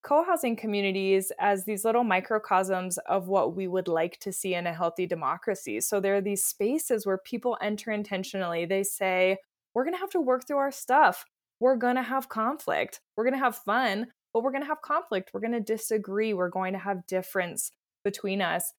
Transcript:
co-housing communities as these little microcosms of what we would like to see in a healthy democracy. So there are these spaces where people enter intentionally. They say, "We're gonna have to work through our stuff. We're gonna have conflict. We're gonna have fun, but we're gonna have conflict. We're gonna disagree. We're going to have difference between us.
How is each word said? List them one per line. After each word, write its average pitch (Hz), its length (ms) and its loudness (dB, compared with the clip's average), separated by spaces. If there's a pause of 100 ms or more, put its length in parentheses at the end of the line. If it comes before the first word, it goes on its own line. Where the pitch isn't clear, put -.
co-housing 302 540 2
communities 190 800 2
as 190 260 2
these 208 200 -4
little 233 200 4
microcosms 190 1000 0
of 180 220 0
what 185 280 2
we 190 100 -4
would 180 220 -2
like 165 320 0
to 196 120 -8
see 185 220 -4
in 175 120 -2
a 170 80 -4
healthy 170 320 -2
democracy. 165 760 -4
So - 180 0
there 196 180 2
are 196 60 2
these 196 220 -2
spaces 233 640 0
where 190 120 0
people 233 420 -4
enter 214 300 -4
intentionally. 190 760 -4
They 190 180 0
say, 185 540 2 (380)
"We're 247 100 2
gonna 339 140 -2
have 381 120 -6
to 359 100 0
work 254 260 2
through 285 100 -2
our 277 160 2
stuff. 254 540 4 (340)
We're 254 160 6
gonna 247 260 2
have 254 280 -4
conflict. 226 720 -2 (120)
We're 226 100 0
gonna 262 120 2
have 262 200 2
fun, 220 540 0 (220)
but 226 100 2
we're 262 100 0
gonna 277 120 -2
have 302 160 -4
conflict. 294 540 -2
We're 196 60 -4
gonna 233 200 -2
disagree. 214 720 0
We're 180 160 0
going 185 240 -2
to 196 60 -4
have 190 280 -4
difference 185 680 -2 (300)
between 202 380 -2
us. 175 380 0